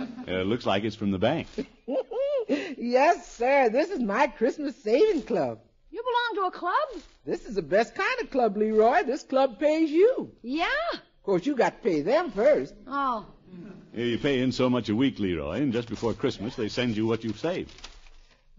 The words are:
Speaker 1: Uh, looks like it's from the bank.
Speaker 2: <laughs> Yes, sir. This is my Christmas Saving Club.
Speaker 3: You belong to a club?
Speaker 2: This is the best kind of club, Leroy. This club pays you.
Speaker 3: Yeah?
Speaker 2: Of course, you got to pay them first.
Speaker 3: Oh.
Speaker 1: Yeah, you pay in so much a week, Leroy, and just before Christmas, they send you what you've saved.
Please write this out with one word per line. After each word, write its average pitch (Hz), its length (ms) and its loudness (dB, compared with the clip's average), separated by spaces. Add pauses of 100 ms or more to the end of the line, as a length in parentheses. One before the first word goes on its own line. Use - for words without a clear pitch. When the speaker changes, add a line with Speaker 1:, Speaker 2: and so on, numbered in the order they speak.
(280)
Speaker 1:
Uh, 92 140 0
looks 110 240 -2
like 101 180 2
it's 107 120 -4
from 101 140 -2
the 95 80 0
bank. 123 280 0 (400)
Speaker 2:
<laughs> 269 100 -4 (800)
Yes, 262 600 2
sir. 262 320 4
This 277 220 2
is 381 100 -4
my 226 280 2
Christmas 269 540 -2
Saving 302 400 4
Club. 139 360 -2 (320)
Speaker 3:
You 392 120 -10
belong 466 480 -2
to - 60 -10
a - 20 -16
club? 415 440 -2 (240)
Speaker 2:
This - 180 -6
is 247 120 -12
the 190 60 0
best 185 320 2
kind 494 260 -2
of 285 100 -8
club, 226 260 0
Leroy. 220 480 4
This 277 180 -4
club 262 360 0
pays 311 320 2
you. 370 400 4 (120)
Speaker 3:
Yeah? 294 240 -2 (280)
Speaker 2:
Of - 280 -16
course, 180 240 0
you 294 100 0
got 190 260 0
to 226 60 -2
pay 160 140 2
them 277 280 2
first. 196 420 2 (140)
Speaker 3:
Oh. 254 400 -4 (680)
Speaker 1:
Yeah, 113 120 -4
you 120 140 0
pay 135 220 2
in 131 120 2
so 127 180 2
much 123 200 0
a 104 40 2
week, 127 240 2
Leroy, 87 420 -2
and 143 120 0
just 117 160 -2
before 107 260 -2
Christmas, 117 400 -4
they 110 140 -4
send 120 280 -2
you 110 100 0
what 110 180 0
you've 107 160 -6
saved. 160 320 -4 (880)